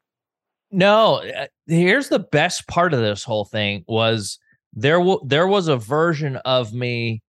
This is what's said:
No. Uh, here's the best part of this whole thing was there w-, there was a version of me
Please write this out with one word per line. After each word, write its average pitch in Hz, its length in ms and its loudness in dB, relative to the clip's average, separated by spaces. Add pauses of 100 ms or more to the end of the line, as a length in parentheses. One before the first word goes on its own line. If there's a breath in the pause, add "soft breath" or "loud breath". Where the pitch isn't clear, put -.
(720)
No. 202 460 4
Uh, 117 300 -10 (200)
here's 180 420 2
the 294 100 2
best 165 500 -2
part 175 260 0
of 123 60 0
this 104 240 -2
whole 107 200 -4
thing 101 440 -4
was 113 500 -2 (360)
there 139 240 2
w-, 180 260 2
there 147 240 2
was 190 200 2
a 143 80 2
version 143 600 -2
of 127 360 -2
me 117 560 -4